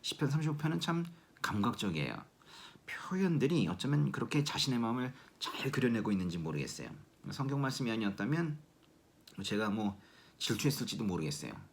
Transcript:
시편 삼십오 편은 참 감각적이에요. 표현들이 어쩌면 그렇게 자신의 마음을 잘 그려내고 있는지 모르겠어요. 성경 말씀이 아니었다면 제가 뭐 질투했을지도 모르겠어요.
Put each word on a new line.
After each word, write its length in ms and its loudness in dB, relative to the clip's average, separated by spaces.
시편 260 -2
삼십오 280 0
편은 240 0
참 220 0
감각적이에요. 760 0
표현들이 840 2
어쩌면 420 2
그렇게 320 2
자신의 360 0
마음을 340 0
잘 320 -4
그려내고 400 2
있는지 260 0
모르겠어요. 520 -4
성경 300 0
말씀이 280 0
아니었다면 680 0
제가 260 0
뭐 300 0
질투했을지도 680 0
모르겠어요. 480 -2